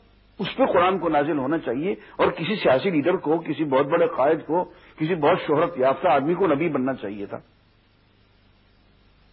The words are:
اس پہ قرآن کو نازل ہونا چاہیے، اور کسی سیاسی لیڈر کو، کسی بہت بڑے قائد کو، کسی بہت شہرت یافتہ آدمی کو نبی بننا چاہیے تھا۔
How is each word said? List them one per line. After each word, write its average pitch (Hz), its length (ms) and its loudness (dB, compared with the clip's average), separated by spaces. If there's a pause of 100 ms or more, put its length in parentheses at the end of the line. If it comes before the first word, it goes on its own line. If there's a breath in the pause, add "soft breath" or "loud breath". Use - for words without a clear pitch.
(380)
اس - 180 -6
پہ 254 80 2
قرآن 185 340 2
کو 165 100 -4
نازل 147 300 0
ہونا 143 200 -2
چاہیے، 147 340 -4
اور - 400 -2
کسی 175 240 -4
سیاسی 151 340 2
لیڈر 165 260 2
کو، 160 220 0
کسی 156 260 -6
بہت 139 220 2
بڑے 165 200 2 (100)
قائد 143 300 0
کو، 175 180 -2 (320 loud breath)
کسی 160 180 -2
بہت 165 320 2
شہرت 131 320 0
یافتہ 135 300 0
آدمی 151 260 2
کو 185 120 2
نبی 156 220 0
بننا 135 260 -2
چاہیے 101 320 -10
تھا۔ 120 120 -12 (1900)